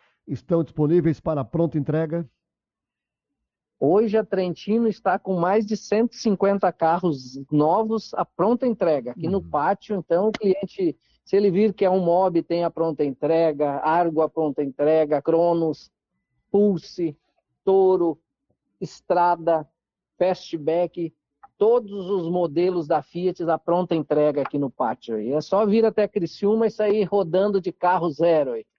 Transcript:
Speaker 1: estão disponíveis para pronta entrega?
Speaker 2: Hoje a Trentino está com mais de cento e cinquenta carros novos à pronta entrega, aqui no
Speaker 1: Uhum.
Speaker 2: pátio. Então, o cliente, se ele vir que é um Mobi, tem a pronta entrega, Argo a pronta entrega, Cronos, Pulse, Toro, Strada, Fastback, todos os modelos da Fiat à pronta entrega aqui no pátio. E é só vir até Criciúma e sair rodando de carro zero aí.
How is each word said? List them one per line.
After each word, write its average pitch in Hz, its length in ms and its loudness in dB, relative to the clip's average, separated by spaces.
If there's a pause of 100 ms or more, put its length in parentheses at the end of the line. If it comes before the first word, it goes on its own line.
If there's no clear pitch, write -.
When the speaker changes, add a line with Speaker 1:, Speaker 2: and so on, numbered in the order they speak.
(280)
Speaker 1:
estão 165 340 -2
disponíveis 156 560 0
para 151 260 -4
pronta 165 320 -2
entrega? 156 500 -4 (1500)
Speaker 2:
Hoje 202 380 2
a 214 80 2
Trentino 190 640 -2
está 190 300 -2
com 190 220 -4
mais 202 260 0
de 214 100 -4
cento 226 360 -2
e - 40 -20
cinquenta 196 540 0
carros 156 800 -2
novos 196 640 0
à 180 100 -4
pronta 233 420 0
entrega, 156 460 -2
aqui 165 140 -8
no 190 120 -2
Speaker 1:
Uhum. 170 120 -8
Speaker 2:
pátio. 175 460 -2
Então, 180 320 0
o 220 40 0
cliente, - 640 -2 (280)
se - 120 -2
ele 202 140 4
vir 196 220 2
que - 120 -2
é 185 60 4
um 190 100 2
Mobi, 175 420 2
tem 170 200 -2
a 170 80 -2
pronta 160 340 -2
entrega, 147 760 0
Argo 160 400 0
a 156 80 0
pronta 151 340 -4
entrega, 147 600 0
Cronos, 165 680 0 (600)
Pulse, 185 640 0 (480)
Toro, 185 540 2 (640)
Strada, 170 840 0 (520)
Fastback, 170 920 -2 (460)
todos 202 540 0
os 180 180 -2
modelos 175 580 0
da 151 140 0
Fiat 175 440 -6
à 165 140 0
pronta 175 360 -2
entrega 147 480 0
aqui 139 160 -4
no 139 120 -2
pátio. 117 480 -6
E 110 140 -6
é 151 80 -2
só 196 240 0
vir 220 220 4
até 214 200 0
Criciúma 202 600 -2
e 208 40 0
sair 214 340 0
rodando 190 580 0
de 175 100 -6
carro 175 380 0
zero 156 420 2
aí. 113 140 -8 (120)